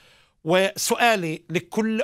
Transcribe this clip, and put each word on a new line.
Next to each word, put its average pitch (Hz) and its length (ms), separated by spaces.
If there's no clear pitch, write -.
وسؤالي 190 1080
لكل 220 540